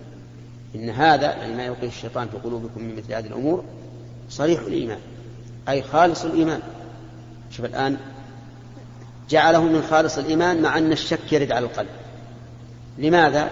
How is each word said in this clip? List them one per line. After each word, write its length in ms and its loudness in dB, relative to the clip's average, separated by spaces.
إن 160 -6
هذا، 420 6
يعني 220 -8
ما 120 -6
يلقيه 220 -6
الشيطان 400 -6
في 80 -8
قلوبكم 460 -6
من 140 -8
مثل 160 -10
هذه 140 -6
الأمور، 380 -2
"صريح 300 2
الإيمان"، 400 -4
أي 140 0
خالص 420 4
الإيمان. 360 2
شوف 140 -8
الآن، 320 -2
جعله 320 8
من 280 4
خالص 280 4
الإيمان، 440 2
مع 160 4
أن 140 4
الشك 400 0
يرد 200 4
على 140 2
القلب. 220 -4
لماذا؟ 540 6